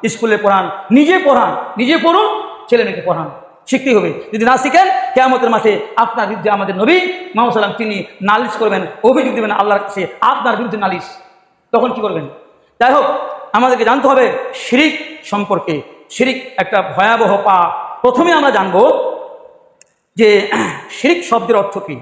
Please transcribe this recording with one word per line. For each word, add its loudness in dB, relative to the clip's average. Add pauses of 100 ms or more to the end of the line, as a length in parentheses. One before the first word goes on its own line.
স্কুলে 0
পড়ান, 2 (200)
নিজে 6
পড়ান, 2 (200)
নিজে 2
পড়ুন, 2 (280)
ছেলে 4
মেয়েকে -6
পড়ান, -4 (360)
শিখতেই 0
হবে। 2 (220)
যদি -2
না 4
শিখেন, 2 (260)
কিয়ামতের 2
মাঠে 2 (160)
আপনার 0
বিরুদ্ধে -2
আমাদের -2
নবী 2
মুহাম্মদ 0
সাল্লাল্লাহু -2
আলাইহি -
ওয়াসাল্লাম 0
তিনি -4 (180)
নালিশ 0
করবেন, -2 (180)
অভিযোগ 2
দেবেন -2
আল্লাহর 0
কাছে -6 (140)
আপনার 0
বিরুদ্ধে -6
নালিশ। -4 (680)
তখন 0
কি -8
করবেন? -4 (520)
যাই 4
হোক, 4 (480)
আমাদেরকে 2
জানতে 2
হবে 4 (220)
শিরিক -2
সম্পর্কে। -4 (280)
শিরিক -2
একটা 0 (140)
ভয়াবহ 2
পাপ। 0
প্রথমে 2
আমরা 4
জানব 2 (1120)
যে 4 (420)
শিরিক -2
শব্দের 0
অর্থ -2
কী। -12